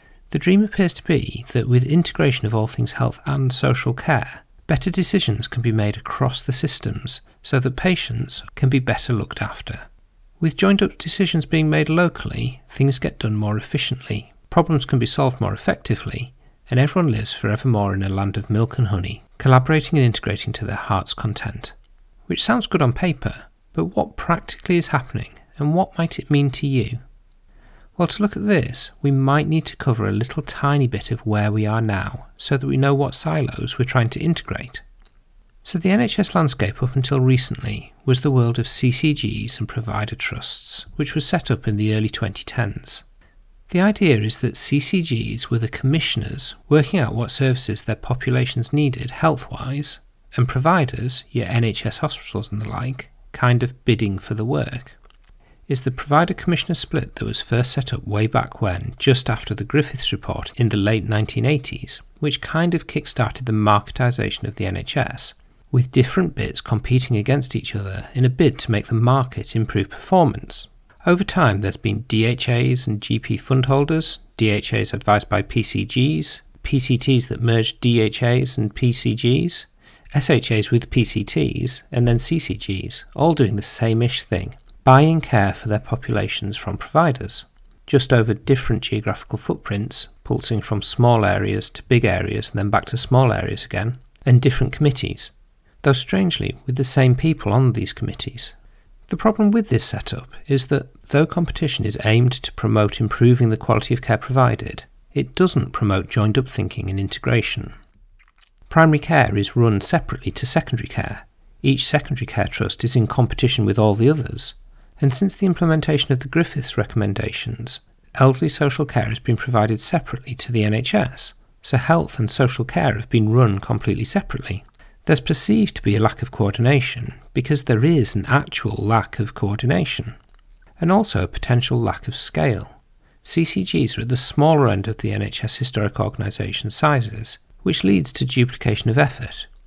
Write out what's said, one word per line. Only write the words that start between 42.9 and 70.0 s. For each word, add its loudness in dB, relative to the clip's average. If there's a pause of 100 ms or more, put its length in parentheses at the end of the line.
The 2
idea 4
is -2
that -2
C 2
C 2
Gs -4
were 2
the 0
commissioners -2 (140)
working 4
out 0
what -2
services 0
their -4
populations -2
needed 0
health-wise, -4 (380)
and 4
providers, 0
your -2
N 0
H -2
S -4
hospitals -6
and -6
the -8
like, -8 (220)
kind 2
of -4
bidding 0
for -8
the -4
work. -6 (720)
Is 0
the -2
provider 2
commissioner -2
split -4
that -8
was -4
first 0
set -4
up -6
way 0
back -2
when, -2
just 2
after -4
the -6
Griffiths -2
report -8
in 2
the 0
late 0
nineteen 0
eighties, -2 (180)
which -2
kind 0
of -4
kick-started -4
the -2
marketisation 0
of -8
the -6
N -4
H -6
S, -4 (380)
with 2
different 2
bits -6
competing 0
against 0
each -6
other -8
in 4
a 4
bid 2
to -2
make 0
the -2
market 0
improve 0
performance. 0 (400)